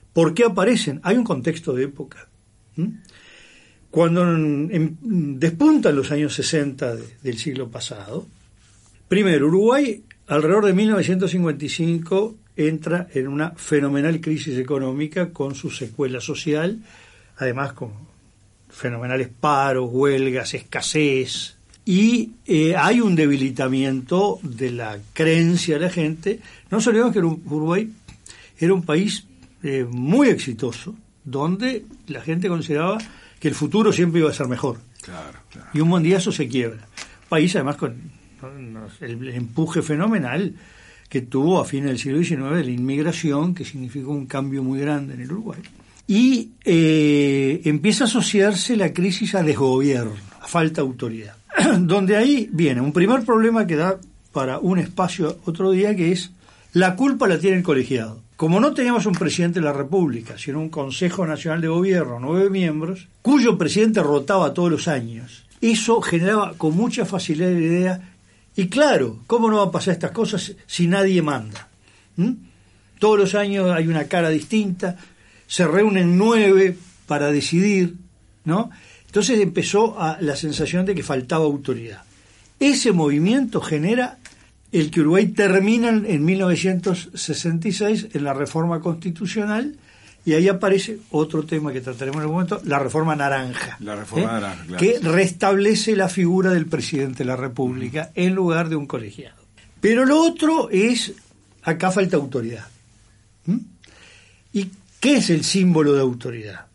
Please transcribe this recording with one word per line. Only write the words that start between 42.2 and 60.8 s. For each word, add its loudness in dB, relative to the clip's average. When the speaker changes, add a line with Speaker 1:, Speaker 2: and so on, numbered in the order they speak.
Speaker 1:
la -4
inmigración, -2
que -10
significó -10
un -6
cambio -6
muy -2
grande -4
en -12
el -10
Uruguay. -10
Y, 4
eh, 4
empieza 2
a 2
asociarse 2
la 2
crisis -2
a 2
desgobierno, 2
a -20
falta 0
de -2
autoridad. -10
<clears throat> 4
Donde 2
ahí 2
viene 2
un -2
primer 2
problema 2
que 0
da 0
para -4
un 0
espacio -2
otro -2
día, 2
que 2
es -4
la 4
culpa 2
la 2
tiene 2
el 0
colegiado. -2
Como 2
no 4
teníamos 0
un 0
presidente -2
de 0
la 0
República, -2
sino -6
un -6
Consejo -4